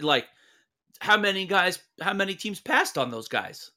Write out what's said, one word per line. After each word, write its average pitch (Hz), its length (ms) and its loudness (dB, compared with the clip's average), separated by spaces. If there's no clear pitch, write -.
like, 143 240 4
how 208 180 4
many 196 280 0
guys, 180 320 2
how 190 120 -2
many 196 200 0
teams 202 260 -8
passed - 380 0
on 123 140 0
those 113 160 -8
guys? - 500 -6